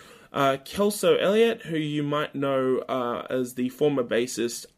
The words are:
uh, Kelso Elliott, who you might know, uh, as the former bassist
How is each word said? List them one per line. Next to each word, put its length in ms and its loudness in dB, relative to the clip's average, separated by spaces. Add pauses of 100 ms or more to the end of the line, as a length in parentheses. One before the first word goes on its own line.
(320)
uh, 320 2
Kelso 560 2
Elliott, 420 2
who 140 -6
you 280 -2
might 300 -2
know, 440 0 (100)
uh, 420 -4
as 240 -2
the 160 -2
former 340 2
bassist 640 -2 (100)